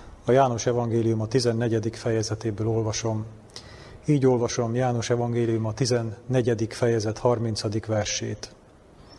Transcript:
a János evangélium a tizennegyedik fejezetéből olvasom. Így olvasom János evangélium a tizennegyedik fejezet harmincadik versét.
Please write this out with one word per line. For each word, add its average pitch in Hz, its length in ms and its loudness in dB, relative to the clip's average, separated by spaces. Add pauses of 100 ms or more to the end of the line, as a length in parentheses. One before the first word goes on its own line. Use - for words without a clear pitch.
(260)
a 123 60 2
János 127 340 4
evangélium 117 560 2
a 107 60 -2
tizennegyedik 117 680 0
fejezetéből 110 720 -2
olvasom. 110 580 -2 (800)
Így 143 200 4
olvasom 120 500 2
János 123 340 0
evangélium 117 560 0
a 107 80 -2
tizennegyedik 117 1000 0
fejezet 113 440 0
harmincadik 113 680 -2
versét. 110 720 -4 (640)